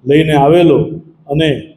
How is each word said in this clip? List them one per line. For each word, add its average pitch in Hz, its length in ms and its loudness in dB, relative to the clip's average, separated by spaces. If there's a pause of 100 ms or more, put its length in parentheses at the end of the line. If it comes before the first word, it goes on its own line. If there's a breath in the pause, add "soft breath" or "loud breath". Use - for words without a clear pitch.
લઈને 151 300 0
આવેલો 147 440 2 (520)
અને 156 180 -2 (280)